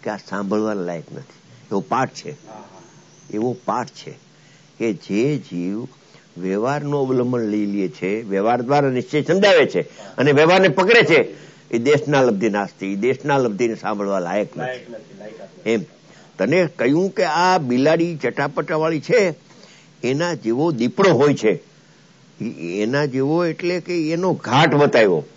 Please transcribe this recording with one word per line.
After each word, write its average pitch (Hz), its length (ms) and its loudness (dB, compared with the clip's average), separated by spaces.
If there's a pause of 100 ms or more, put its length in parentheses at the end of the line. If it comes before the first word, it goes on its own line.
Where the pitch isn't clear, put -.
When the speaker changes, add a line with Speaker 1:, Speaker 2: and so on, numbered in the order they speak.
Speaker 1:
કે 113 60 -6
આ 107 80 -6
સાંભળવા 104 560 -4
લાયક 87 380 -8
નથી. 73 280 -18 (320)
એવો 101 80 -2
પાઠ 123 300 -4
છે, - 220 -16
Speaker 2:
હા, 123 220 -18
હા. - 280 -20 (520)
Speaker 1:
એવો 117 320 -4
પાઠ 117 220 -4
છે - 240 -18 (680)
કે 110 140 -2
જે 117 440 -2
જીવ 95 500 -6 (500)
વ્યવહારનું 131 720 -2
અવલંબન 123 340 0
લઈ 104 240 0
લે 101 220 -2
છે, 95 340 -4
વ્યવહાર 110 400 0
દ્વારા 139 280 0
નિશ્ચય 131 320 -2
સમજાવે 185 440 4
છે 87 160 -2 (360)
અને 143 140 4
વ્યવહારને 175 360 6
પકડે 196 360 4
છે, 160 300 2 (380)
એ 120 60 -2
દેશના 143 440 2
લબ્ધિ 113 280 2
નાસ્તી, 98 440 -4
એ - 20 -4
દેશના 127 420 0
લબ્ધિને 113 380 0
સાંભળવા 98 440 -4
લાયક 92 280 -2
નથી. - 120 -14
Speaker 2:
લાયક 123 300 -10
નથી, 104 300 -18
લાયકાત 107 300 -18 (100)
નથી. 110 120 -4
Speaker 1:
એમ 113 100 0 (580)
તને 151 360 2
કહ્યું 156 340 0
કે 185 140 -2
આ 170 340 2
બિલાડી 156 580 2
ચટાપટાવાળી 151 840 -2
છે, 196 340 2 (680)
એના 151 300 0
જેવો 135 380 -2
દીપડો 135 380 2
હોય 143 240 4
છે. - 380 -2 (680)
ઈ-, 92 400 -6
એના 135 240 0
જેવો 143 400 -2
એટલે 175 340 -4
કે 165 320 -4
એનો 175 220 -2
ઘાટ 151 420 2
બતાવ્યો 110 480 4 (140)